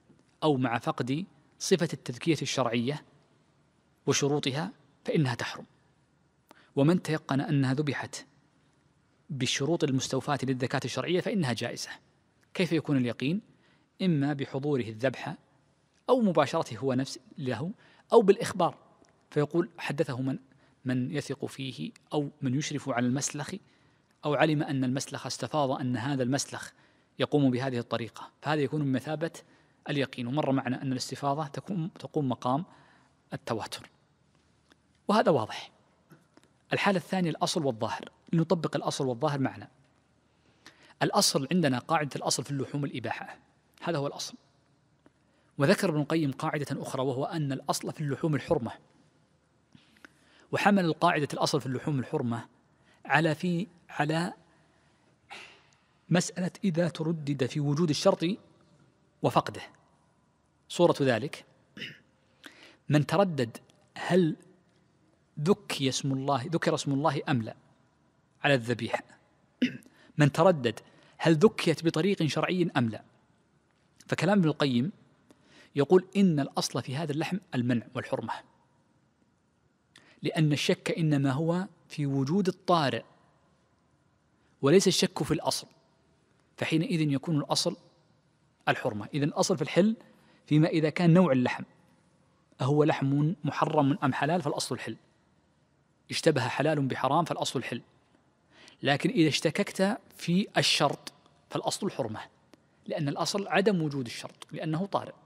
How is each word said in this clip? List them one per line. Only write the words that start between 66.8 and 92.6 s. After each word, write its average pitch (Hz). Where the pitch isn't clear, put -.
الله 143
أم 127
لا 110
على 143
الذبيحة، 117
من 147
تردد 156
هل 165
ذكيت 165
بطريق 165
شرعي 165
أم 123
لا، 104
فكلام 196
ابن 160
القيم 139
يقول 185
إن 180
الأصل -
في 131
هذا 151
اللحم 156
المنع 120
والحرمة، 117
لأن 151
الشك -
إنما 143
هو 165
في 147
وجود 139
الطارئ 151
وليس 175
الشك -
في 156
الأصل، -
فحينئذ 160
يكون 147
الأصل 160
الحرمة. 107
إذن 143
الأصل 185
في 156
الحل 208
فيما 156
إذا 156
كان 165
نوع 175
اللحم 127